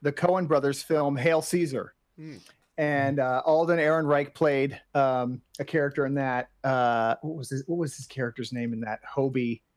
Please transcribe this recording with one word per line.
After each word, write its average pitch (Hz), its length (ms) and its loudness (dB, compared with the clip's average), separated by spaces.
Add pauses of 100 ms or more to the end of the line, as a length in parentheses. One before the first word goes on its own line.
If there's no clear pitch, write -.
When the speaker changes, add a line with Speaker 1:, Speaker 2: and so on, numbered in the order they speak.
Speaker 1:
the 143 100 0
Coen 180 340 2
brothers 143 360 2
film, 143 340 0
Hail 160 240 2
Caesar. 147 540 -2 (240)
Speaker 2:
Mm. 151 200 -16 (380)
Speaker 1:
And, 143 420 2
uh, 127 280 0
Alden 165 320 4
Ehrenreich 151 560 2
played, 139 440 2 (140)
um, 131 480 0 (160)
a 135 80 -6
character 143 400 0
in 135 80 -2
that. 131 360 -2 (140)
Uh, 120 600 2
what 160 120 -8
was 135 140 -12
his, 135 160 -6
what 170 140 -4
was 151 160 -4
his 135 100 -16
character's 120 480 -8
name 117 200 -4
in 113 80 -6
that? 110 220 -8
Hobie, 127 580 -2 (160)